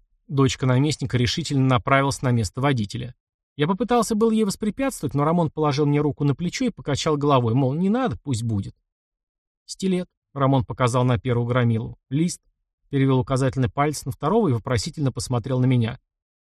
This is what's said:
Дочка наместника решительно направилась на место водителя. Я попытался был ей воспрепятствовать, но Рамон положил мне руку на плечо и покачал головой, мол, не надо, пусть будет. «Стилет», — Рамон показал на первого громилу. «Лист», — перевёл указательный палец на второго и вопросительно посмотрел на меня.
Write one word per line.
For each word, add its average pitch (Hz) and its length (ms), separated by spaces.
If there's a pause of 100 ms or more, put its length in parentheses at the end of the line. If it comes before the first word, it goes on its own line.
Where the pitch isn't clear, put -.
(260)
Дочка 135 380
наместника 131 540
решительно 135 480
направилась 135 560
на 131 80
место 117 320
водителя. 123 520 (420)
Я 143 100
попытался 226 480
был 226 160
ей 220 140
воспрепятствовать, 214 680
но 143 120
Рамон 165 260
положил 151 340
мне 147 160
руку 147 240
на 143 100
плечо 175 300
и 240 60
покачал 147 480
головой, 135 340
мол, 131 220
не 180 160
надо, 233 320
пусть 120 200
будет. 110 320 (920)
«Стилет», — 180 420 (240)
Рамон 135 320
показал 127 400
на 127 140
первого 120 280
громилу. 120 520 (100)
«Лист», — 170 320 (480)
перевёл 135 300
указательный 131 500
палец 143 380
на 135 60
второго 202 360
и 135 40
вопросительно 127 600
посмотрел 127 480
на 127 60
меня. 120 340 (520)